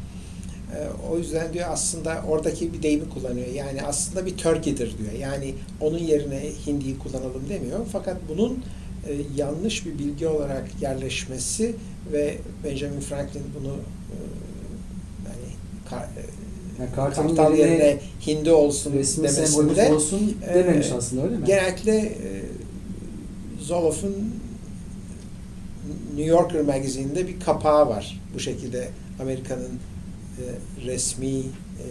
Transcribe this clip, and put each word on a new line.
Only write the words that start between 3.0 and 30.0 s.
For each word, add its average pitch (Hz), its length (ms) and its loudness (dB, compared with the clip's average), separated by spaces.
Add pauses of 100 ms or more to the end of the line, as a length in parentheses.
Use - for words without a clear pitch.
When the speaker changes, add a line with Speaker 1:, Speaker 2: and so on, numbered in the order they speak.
Speaker 1:
kullanıyor. 123 380 -4
Yani 135 360 -4
aslında 180 420 -2
bir 185 120 -4
turkey'dir 135 600 2
diyor. 104 140 -4 (100)
Yani 135 320 -4 (280)
onun 156 160 2
yerine 147 440 2 (260)
hindiyi 135 320 -2
kullanalım 131 500 -6
demiyor. 170 300 -2 (120)
Fakat 190 260 -2 (120)
bunun, 202 340 2 (460)
e, 147 40 -2 (240)
yanlış 160 480 -2
bir 147 140 -6
bilgi 143 280 -2
olarak 139 380 0 (160)
yerleşmesi 131 920 -2 (380)
ve 147 240 0 (260)
Benjamin 143 360 -4
Franklin 139 440 -6 (160)
bunu, 135 140 -4
e, - 440 -8 (1080)
yani - 220 -10 (420)
ka-, 120 160 -8
e, - 180 -10 (560)
Speaker 2:
Yani 127 160 -4
kartalın 151 400 2
Speaker 1:
kartal 156 220 8
Speaker 2:
yerine 165 160 10 (120)
Speaker 1:
yerine 143 140 8 (280)
hindi 151 240 4
olsun 147 420 8
Speaker 2:
resmi 139 300 2
Speaker 1:
demesinde, 147 240 4
Speaker 2:
sembolümüz 151 440 8
olsun 196 460 4 (120)
Speaker 1:
e, 175 60 2
Speaker 2:
dememiş 175 360 6
aslında, 127 320 0
öyle 214 140 0
mi? 160 80 -2
Speaker 1:
genellikle, 190 520 4
e, - 460 -2 (1160)
Zolof'un 170 520 2 (2000)
New 147 160 0
Yorker 170 300 6
magazine'inde 139 640 0
bir - 120 -6
kapağı 151 500 6
var. 101 320 -4 (140)
Bu - 40 -6
şekilde 123 480 -4 (340)
Amerika'nın, 127 580 -4 (580)